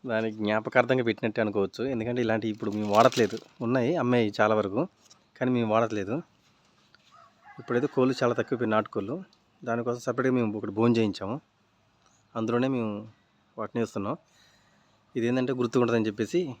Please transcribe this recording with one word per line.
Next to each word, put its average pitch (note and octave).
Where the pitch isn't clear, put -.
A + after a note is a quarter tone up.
దానికి A2
జ్ఞాపకార్థంగా A#2+
పెట్టినట్టే A2
అనుకోవచ్చు. G#2
ఎందుకంటే A#2+
ఇలాంటివి A2
ఇప్పుడు G#2+
మేము G#2
వాడట్లేదు. A2+
ఉన్నాయి, C3
అమ్మాయి A#2+
చాలా G#2+
వరకు, G2+
కానీ B2+
మేము A2+
వాడట్లేదు. A2
ఇప్పుడైతే B2
కోళ్ళు C3
చాలా A#2+
తక్కువైపోయి A#2
నాటుకోళ్ళు. G#2+
దానికోసం A#2+
సపరేట్గా B2+
మేము A2
ఒకటి G2+
బోన్ A#2
చేయించాము. G#2
అందులోనే A#2+
మేము A2
వాటిని A2+
వేస్తున్నాం. G#2+
ఇదేంటంటే B2+
గుర్తుకుంటుందని A#2
చెప్పేసి A2